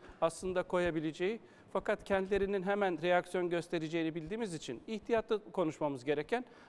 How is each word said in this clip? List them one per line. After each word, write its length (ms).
aslında 420
koyabileceği 800
fakat 320
kendilerinin 580
hemen 400
reaksiyon 460
göstereceğini 640
bildiğimiz 400
için 320
ihtiyatlı 640
konuşmamız 520
gereken 400